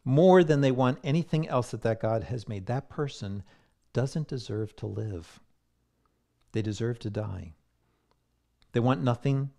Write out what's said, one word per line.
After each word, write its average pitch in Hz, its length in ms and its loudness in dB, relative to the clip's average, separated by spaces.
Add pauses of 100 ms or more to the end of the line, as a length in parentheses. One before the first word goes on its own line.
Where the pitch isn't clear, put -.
more 180 400 8
than 151 180 4
they 135 100 6
want 127 320 2
anything 160 440 0
else 127 240 -2
that 113 100 -8
that 113 180 0
God 113 260 -2
has 120 220 -8
made, 98 200 -8
that 127 200 -4
person 101 540 -8 (520)
doesn't 139 340 -2
deserve 110 480 -8
to - 100 -12
live. 101 540 -10 (1120)
They 110 100 -2
deserve 113 380 -4
to 110 100 -8
die. 98 460 -8 (1160)
They 120 100 0
want 127 200 0
nothing 135 580 -2